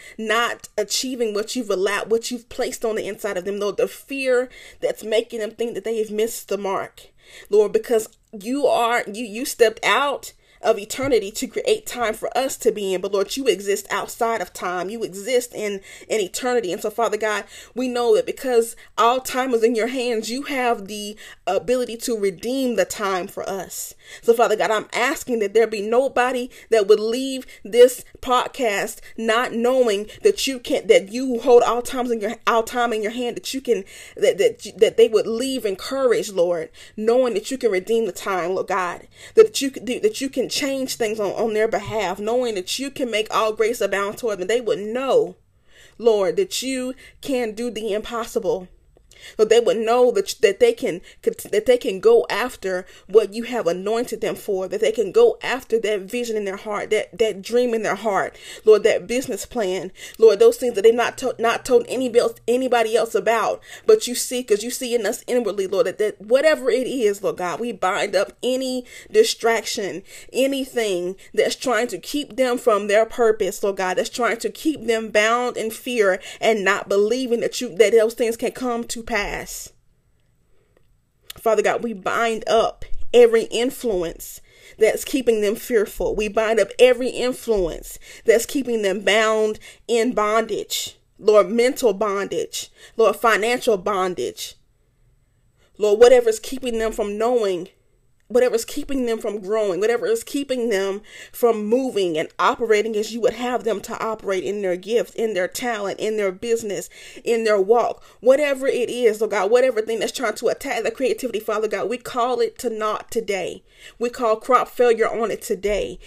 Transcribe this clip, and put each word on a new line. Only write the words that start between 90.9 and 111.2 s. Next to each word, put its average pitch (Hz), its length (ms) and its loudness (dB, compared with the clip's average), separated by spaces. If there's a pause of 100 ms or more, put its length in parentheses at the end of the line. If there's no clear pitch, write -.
Lord, 208 300 6
mental 233 460 2
bondage. 196 760 -4 (300)
Lord, 220 180 4
financial 226 640 2
bondage. 180 800 -4 (1200)
Lord, 208 200 4
whatever's 240 400 8
keeping 247 400 -6
them 220 140 -2
from 208 240 -4
knowing, 208 520 0 (640)
whatever's 233 360 2
keeping 277 400 -4
them 220 120 -2
from 220 220 -6
growing, 196 400 -2
whatever 233 240 0
is 226 180 -2
keeping 262 460 -4
them 196 320 -2 (320)
from 220 320 2
moving 208 540 0
and 160 100 -4 (100)
operating 220 560 2
as 214 160 -4
you 226 120 -8
would 233 100 2
have 247 320 -4
them 202 160 -2
to 220 240 -10
operate 196 400 -4
in 208 160 -4
their 185 160 -2
gifts, 190 380 -4
in 220 180 -2
their 180 160 -2
talent, 208 500 -6
in 214 200 -4
their 202 120 0
business, 202 600 -4 (340)
in 226 200 0
their 214 140 4
walk, 202 460 0 (160)
whatever 277 460 2
it 247 240 0
is, 226 320 2
Lord 202 80 -2
God, 196 200 0
whatever 247 300 2
thing 220 200 -4
that's 233 120 -4
trying 247 220 -4
to 240 140 -2
attack 247 340 -4
the 208 80 -2
creativity, 226 500 -2